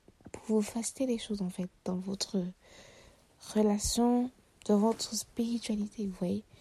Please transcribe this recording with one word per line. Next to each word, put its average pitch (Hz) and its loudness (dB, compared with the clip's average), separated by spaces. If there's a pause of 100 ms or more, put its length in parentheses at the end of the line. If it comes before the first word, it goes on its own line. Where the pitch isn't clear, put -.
(320)
pour - -2
vous 214 4
faciliter 233 -4
les 233 0
choses, 202 -4
en 180 -2
fait, 185 -6 (140)
dans 185 -2
votre 190 -4 (1120)
relation, 233 4 (340)
dans 208 6
votre 226 2
spiritualité, 220 -4
vous 185 -6
voyez. 196 -2 (180)